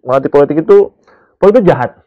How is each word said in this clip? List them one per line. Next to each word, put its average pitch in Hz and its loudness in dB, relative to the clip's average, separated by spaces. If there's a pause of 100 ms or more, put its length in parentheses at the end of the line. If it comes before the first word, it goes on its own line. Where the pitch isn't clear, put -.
politik, 135 -4
politik 143 0
itu, 202 2 (480)
politik 208 2
itu 175 2
jahat. 127 -6 (120)